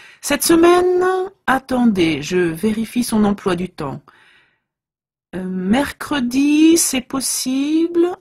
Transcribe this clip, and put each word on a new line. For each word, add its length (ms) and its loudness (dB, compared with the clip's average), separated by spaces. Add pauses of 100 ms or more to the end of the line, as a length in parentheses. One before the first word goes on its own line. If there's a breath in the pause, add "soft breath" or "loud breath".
(220 loud breath)
Cette 220 -4
semaine ? 640 4 (400)
Attendez, 760 0
je 160 -4
vérifie 680 -2
son 220 0
emploi 320 -2
du 120 -6
temps. 320 -10 (1300 soft breath)
Euh, 80 -8
mercredi, 1300 2
c'est 240 -2
possible. 1040 -2 (140)